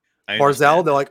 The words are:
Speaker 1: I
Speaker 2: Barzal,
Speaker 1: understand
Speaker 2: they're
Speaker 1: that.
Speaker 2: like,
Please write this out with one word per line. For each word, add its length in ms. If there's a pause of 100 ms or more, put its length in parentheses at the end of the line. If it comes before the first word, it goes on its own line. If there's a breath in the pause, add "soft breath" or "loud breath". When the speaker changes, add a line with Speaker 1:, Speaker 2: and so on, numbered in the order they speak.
(340)
Speaker 1:
I 40
Speaker 2:
Barzal, 60
Speaker 1:
understand 320
Speaker 2:
they're 80
Speaker 1:
that. 80
Speaker 2:
like, 180